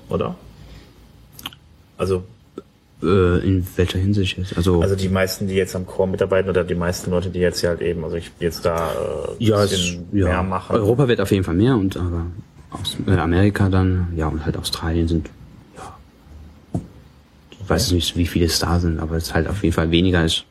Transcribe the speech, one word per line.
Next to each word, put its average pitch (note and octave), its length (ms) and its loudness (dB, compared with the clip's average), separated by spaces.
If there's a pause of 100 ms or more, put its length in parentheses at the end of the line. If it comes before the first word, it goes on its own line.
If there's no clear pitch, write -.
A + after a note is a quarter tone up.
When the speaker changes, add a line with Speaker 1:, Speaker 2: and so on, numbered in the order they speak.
Speaker 1:
oder? - 260 -2 (1600)
Also F#2 280 -2 (760)
Speaker 2:
Äh, F2+ 460 4
in F#2+ 180 2 (120)
welcher F2+ 240 0
Hinsicht G2 380 0
jetzt? F2+ 180 -6
Also F2 260 4
Speaker 1:
Also G2 140 2
die F#2+ 120 -2
meisten, F#2+ 380 0
die F#2+ 80 -4
jetzt F#2+ 220 0
am F2+ 100 -6
Core F#2+ 220 -2
mitarbeiten F#2+ 420 0
oder F2 140 2
die E2+ 100 -2
meisten F2 380 -2
Leute, F2+ 180 0
die F2+ 80 -6
jetzt F2+ 220 0
hier F2+ 80 2
halt E2+ 120 -2
eben, E2+ 220 -2
also E2 140 -6
ich E2 240 -10
jetzt E2+ 240 -4
da, E2 260 0
äh, - 540 -6
Speaker 2:
Ja, G#2 180 4
Speaker 1:
bisschen F#2 500 -2
Speaker 2:
es, G2+ 60 2
ja. F#2+ 80 4
Speaker 1:
mehr F#2 160 0
machen. F#2 320 -4
Speaker 2:
Europa A#2+ 320 4
wird A2+ 140 2
auf G2 100 0
jeden G2 140 2
Fall E2+ 100 -2
mehr A2+ 220 4
und F#2+ 200 0
aber E2+ 300 -2 (440)
aus, - 260 -8 (100)
äh, G#2 60 2
Amerika F#2 560 4
dann, F#2 480 2
ja, D#2+ 100 -2
und D#2 180 -4
halt E2 120 -2
Australien E2 500 -2
sind, E2 240 -2 (460)
ja, - 200 -18 (1600)
ich - 180 -8
weiß E2 220 2
nicht, E2+ 240 0
wie F2 100 2
viele F2 200 2
es - 120 0
da E2+ 220 0
sind, E2 180 0
aber D#2+ 160 -6
es D#2+ 140 -4
ist - 60 -10
halt D#2+ 140 0
auf E2+ 140 -4
jeden E2+ 140 2
Fall E2 160 0
weniger F2+ 260 4
als D#2+ 320 0